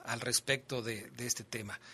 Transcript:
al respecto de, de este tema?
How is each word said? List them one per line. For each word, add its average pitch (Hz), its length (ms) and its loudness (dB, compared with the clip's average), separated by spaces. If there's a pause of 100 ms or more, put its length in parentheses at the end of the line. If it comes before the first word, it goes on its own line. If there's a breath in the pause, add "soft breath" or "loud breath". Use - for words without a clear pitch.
al 117 160 0
respecto 123 600 2
de, 107 260 -2
de 120 160 -4
este 120 180 0
tema? 104 380 -6 (120 loud breath)